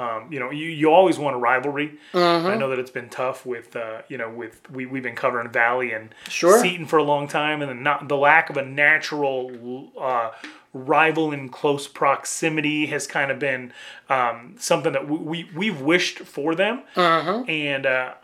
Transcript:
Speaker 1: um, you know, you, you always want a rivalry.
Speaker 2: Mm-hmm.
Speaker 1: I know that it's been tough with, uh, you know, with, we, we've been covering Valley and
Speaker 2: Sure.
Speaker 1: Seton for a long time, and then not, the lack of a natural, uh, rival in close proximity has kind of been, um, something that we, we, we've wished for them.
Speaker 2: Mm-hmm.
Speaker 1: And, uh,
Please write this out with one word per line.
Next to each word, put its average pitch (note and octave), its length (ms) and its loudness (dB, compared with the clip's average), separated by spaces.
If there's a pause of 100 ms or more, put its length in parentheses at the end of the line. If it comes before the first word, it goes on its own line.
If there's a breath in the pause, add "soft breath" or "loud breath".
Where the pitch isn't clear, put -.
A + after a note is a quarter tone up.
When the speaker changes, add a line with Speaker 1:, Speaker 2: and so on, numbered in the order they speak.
Speaker 1:
um, A#2 300 -8
you C3+ 80 -8
know, B2+ 100 -6
you, D3+ 180 -8
you D#3 220 2
always E3+ 280 8
want C#3 180 -2
a - 20 -4
rivalry. C#3 600 0 (160 loud breath)
Speaker 2:
Mm-hmm. E3+ 320 4
Speaker 1:
I G3 80 0
know C3+ 160 -2
that B2+ 80 -2
it's B2+ 120 -6
been A#2 200 -12
tough C3 340 -6
with, A#2 320 -10
uh, A2+ 320 -10
you C3+ 80 -12
know, A2+ 140 -8
with, A#2 400 -14
we, C3 160 -10
we've C3 160 -8
been A#2+ 120 -8
covering A#2+ 360 -2
Valley A#2+ 420 2
and A2 220 -10 (160 loud breath)
Speaker 2:
Sure. F#3 320 6
Speaker 1:
Seton F3 240 -2
for D#3+ 120 4
a D3+ 40 6
long C#3+ 260 2
time, D3+ 320 0
and C#3+ 100 -4
then B2 120 -10
not, C#3+ 260 0
the C#3+ 80 0
lack D#3 320 6
of D3 80 -8
a C3 80 -2
natural, C3+ 1300 -2 (100)
uh, A#2+ 300 0 (440 loud breath)
rival D3+ 580 2
in C3+ 180 -8
close C#3+ 360 -2
proximity D3+ 1000 0
has C#3+ 200 -4
kind C#3+ 240 -2
of B2+ 80 -6
been, B2+ 360 -4 (340 loud breath)
um, A#2+ 500 -2
something D3+ 360 0
that C#3 120 -4
we, D3 120 -2
we, E3 360 -8
we've F3 280 -4
wished F3 380 0
for D#3 340 -4
them. G#3 280 0 (120)
Speaker 2:
Mm-hmm. F3 560 2
Speaker 1:
And, C#3+ 340 -2
uh, B2+ 400 0